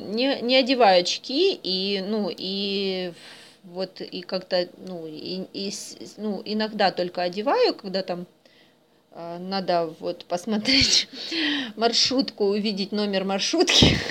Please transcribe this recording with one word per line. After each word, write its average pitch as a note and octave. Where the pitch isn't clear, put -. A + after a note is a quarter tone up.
не, A#3+
не A#3+
одеваю A#3+
очки, D4
и, F#3+
ну, G#3
и G3
вот, F#3
и F#3
как-то, F3+
ну, F3+
и, F3
и G3
с-, -
с-, -
ну, G#3
иногда G#3+
только F3+
одеваю, C4+
когда F#3+
там, F3+
э, E3+
надо F3+
вот F3
посмотреть A3+
<laughs> C#4+
маршрутку, A#3
увидеть G3+
номер G#3
маршрутки. G3